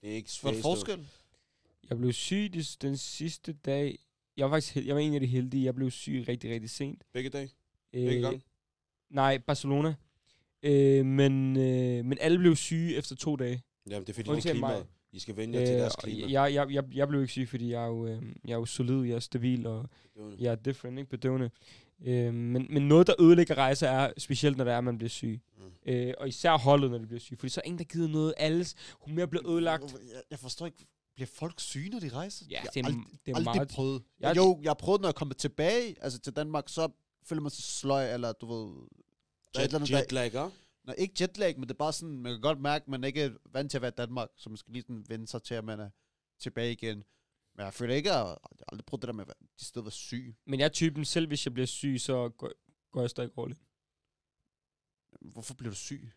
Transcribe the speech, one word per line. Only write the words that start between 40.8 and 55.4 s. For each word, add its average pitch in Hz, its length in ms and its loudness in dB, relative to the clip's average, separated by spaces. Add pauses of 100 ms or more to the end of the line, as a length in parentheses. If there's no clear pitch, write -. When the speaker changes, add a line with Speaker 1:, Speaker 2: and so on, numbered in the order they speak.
Speaker 2:
Nå, 127 140 -12
ikke 190 240 -4
jetlag, 180 380 0
men 131 100 -6
det 131 40 -6
er - 40 -12
bare 151 160 -2
sådan, 156 240 -8
man 123 160 -8
kan 110 80 -6
godt 143 200 2
mærke, 147 220 0
at - 60 -18
man 131 140 -4
ikke 135 180 -2
er 139 100 0 (220)
vant 135 180 -2
til 147 60 -2
at 123 40 -2
være 123 100 -2
i - 60 -12
Danmark, 120 400 -4
så - 120 -16
man 107 80 -12
skal - 160 -20
lige 123 100 -8
sådan 113 240 -12
vende 113 200 -10
sig 113 160 -10
til, - 100 -8
at 113 100 -6
man 110 160 -8
er 104 100 -10 (500)
tilbage 117 320 -4
igen. 113 260 -6 (580)
Men 101 100 -10
jeg 98 80 -10
føler 123 220 -2
ikke, 151 160 0
at 175 40 2
jeg 123 100 2
har 87 140 -10 (320)
aldrig 107 140 -14
prøvet 110 160 -8
det 120 60 -8
der 120 60 -8
med 104 100 -10
at - 40 -18
være, - 200 -20 (120)
de - 60 -16
steder - 180 -10
være 107 80 -12
syg. 120 440 -12 (100)
Speaker 3:
Men 135 140 -4
jeg 143 60 4
er 151 40 4
typen, 151 360 0
selv 165 220 0
hvis 147 180 -4
jeg 131 80 -6
bliver 127 140 -2
syg, 139 320 -4
så 123 300 -2
går, - 220 -12 (400)
går 127 100 -4
jeg 120 80 0
stadig 123 280 -6
all 120 140 -6
in. 123 60 -12 (1600)
Speaker 2:
Hvorfor 117 320 -16